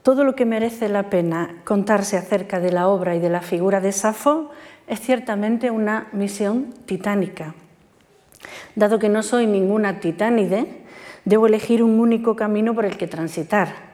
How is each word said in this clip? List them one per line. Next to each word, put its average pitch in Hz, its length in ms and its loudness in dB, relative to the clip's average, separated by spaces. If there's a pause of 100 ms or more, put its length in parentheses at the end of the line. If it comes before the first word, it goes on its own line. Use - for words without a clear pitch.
todo 262 220 4
lo 269 100 2
que 254 120 0
merece 226 440 -2
la 202 200 -2
pena 170 540 0
contarse 202 540 0
acerca 190 420 -2
de 180 120 0
la 180 160 2
obra 180 280 2
y 170 40 0
de 175 100 0
la 175 120 0
figura 190 400 0
de 196 100 0
Safo 285 580 0 (380)
es 214 140 -6
ciertamente 233 680 -2
una 220 440 -2
misión 208 600 -2 (120)
titánica. 185 680 -4 (1200)
Dado 208 220 2
que 214 120 2
no 214 120 2
soy 233 240 0
ninguna 196 540 0
titánide, 202 840 0 (420)
debo 220 220 4
elegir 220 360 2
un 226 160 4
único 226 360 2
camino 214 380 0
por 220 120 0
el 180 120 -4
que 175 100 -4
transitar. 160 680 -2 (200)